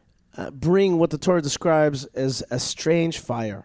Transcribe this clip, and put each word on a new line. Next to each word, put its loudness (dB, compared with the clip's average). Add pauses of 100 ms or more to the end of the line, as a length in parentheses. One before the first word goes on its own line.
(360)
uh, -8
bring 2
what 4
the -6
Torah 2
describes 2
as -4
a -4
strange -2
fire -6